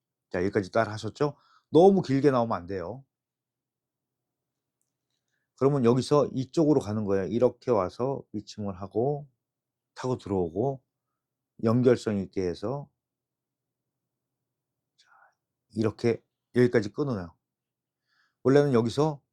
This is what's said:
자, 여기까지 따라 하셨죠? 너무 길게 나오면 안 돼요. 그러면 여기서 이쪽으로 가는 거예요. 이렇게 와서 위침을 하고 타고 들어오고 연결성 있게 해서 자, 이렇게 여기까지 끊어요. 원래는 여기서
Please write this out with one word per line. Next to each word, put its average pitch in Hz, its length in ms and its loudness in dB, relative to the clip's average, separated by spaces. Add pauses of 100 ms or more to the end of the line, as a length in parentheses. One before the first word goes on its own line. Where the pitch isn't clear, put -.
(320)
자, 92 80 -4
여기까지 95 320 -2
따라 110 220 0
하셨죠? 110 420 -4 (340)
너무 175 320 6
길게 139 300 2
나오면 117 240 0
안 87 120 -8
돼요. 98 360 -10 (2500)
그러면 139 300 2
여기서 127 480 2
이쪽으로 143 460 0
가는 107 260 -6
거예요. 98 220 0
이렇게 120 440 0
와서 113 520 -2 (100)
위침을 101 480 -10
하고 139 460 -6 (680)
타고 127 220 -6
들어오고 95 640 -4 (840)
연결성 113 540 2
있게 95 240 -6
해서 104 480 -6 (2000)
자, - 100 -20 (680)
이렇게 113 460 -2 (340)
여기까지 120 360 4
끊어요. 110 440 -6 (1080)
원래는 143 300 4
여기서 135 480 0 (120)